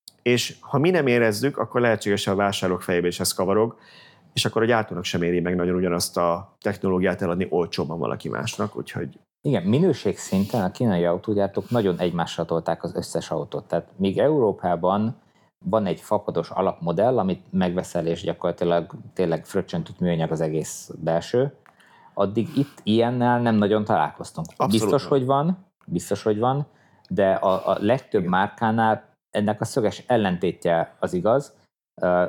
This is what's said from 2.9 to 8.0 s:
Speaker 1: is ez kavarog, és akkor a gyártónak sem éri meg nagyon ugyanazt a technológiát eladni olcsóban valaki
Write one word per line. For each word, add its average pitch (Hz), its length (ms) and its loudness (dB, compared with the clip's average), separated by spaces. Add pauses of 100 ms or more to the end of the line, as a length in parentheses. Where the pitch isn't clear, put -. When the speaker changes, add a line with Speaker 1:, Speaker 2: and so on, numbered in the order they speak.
Speaker 1:
is 87 140 -2
ez 92 120 -2
kavarog, 101 440 0 (560)
és - 120 -2
akkor 110 180 0
a - 20 4
gyártónak 107 400 0
sem 85 180 -2
éri 87 180 2
meg 90 160 0
nagyon 90 180 0
ugyanazt 90 420 -2
a 87 440 0
technológiát 95 640 0
eladni 90 280 -2
olcsóban 82 480 -2
valaki 71 300 -4